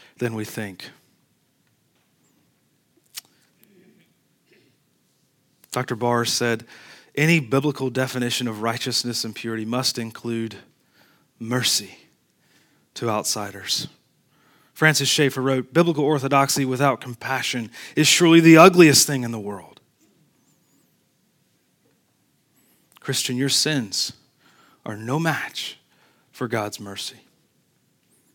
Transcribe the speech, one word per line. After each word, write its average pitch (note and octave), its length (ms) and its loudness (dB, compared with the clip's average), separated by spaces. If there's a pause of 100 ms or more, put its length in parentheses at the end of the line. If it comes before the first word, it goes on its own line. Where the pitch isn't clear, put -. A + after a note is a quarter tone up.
(180)
than A#2 160 -4
we A2 100 -6
think. G2+ 460 -12 (4000)
Doctor B2 240 -6
Barr A#2 300 0
said, A#2 400 -2 (480)
"Any D#3+ 260 2
biblical C3+ 480 -2
definition B2 580 -4
of A2 140 -6
righteousness A#2 640 -4
and A2 100 -10
purity A2 300 -8
must B2 320 -4
include A2+ 600 -8 (840)
mercy A2+ 580 -4 (960)
to A#2+ 160 -6
outsiders." G2+ 800 -6 (840)
Francis D3 340 2
Schaeffer C3+ 320 0
wrote, C3 320 -2
"Biblical E3 320 2
orthodoxy C#3 600 0
without B2+ 340 0
compassion B2 720 -8 (260)
is D3+ 100 4
surely E3 340 8
the D#3+ 180 10
ugliest E3+ 480 8
thing C3+ 160 -4
in A#2 100 -6
the A2 80 -8
world." G2+ 400 -12 (3250)
Christian, B2+ 380 -4
your C#3 100 -2
sins C3 640 -2 (760)
are G#2+ 120 -10
no A#2+ 200 -4
match - 600 -6 (520)
for - 160 -8
God's G#2+ 320 -6
mercy. G2+ 380 -14 (1200)